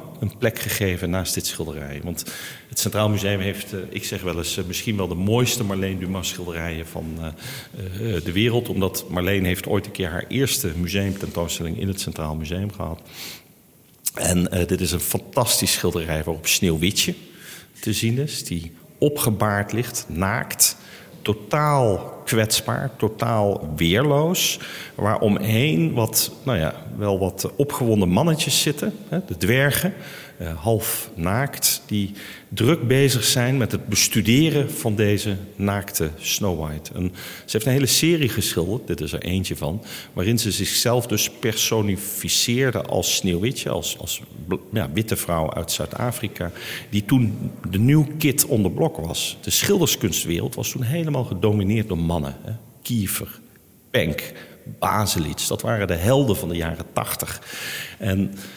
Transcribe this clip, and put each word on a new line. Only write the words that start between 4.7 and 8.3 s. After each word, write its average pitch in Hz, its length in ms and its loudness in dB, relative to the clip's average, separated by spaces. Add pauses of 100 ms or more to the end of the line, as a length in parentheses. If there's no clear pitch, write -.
wel 92 100 0
de 85 80 -2
mooiste 113 480 2
Marlene 95 360 -2
Dumas 92 280 -2
schilderijen 82 600 -6
van, 82 180 -8 (140)
eh, 95 960 -6
eh, 80 80 -2
de 92 80 -6